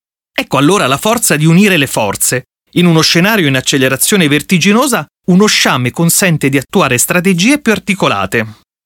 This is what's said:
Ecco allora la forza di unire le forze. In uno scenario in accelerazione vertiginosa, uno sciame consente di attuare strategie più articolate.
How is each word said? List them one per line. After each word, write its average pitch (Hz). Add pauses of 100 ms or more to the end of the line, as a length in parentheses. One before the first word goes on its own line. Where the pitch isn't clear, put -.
(340)
Ecco 262
allora 165
la 135
forza 220
di 151
unire 185
le 139
forze. - (300)
In 175
uno 160
scenario 185
in 135
accelerazione 131
vertiginosa, 190 (220)
uno 185
sciame 139
consente 165
di 139
attuare 135
strategie 185
più 233
articolate. 113 (300)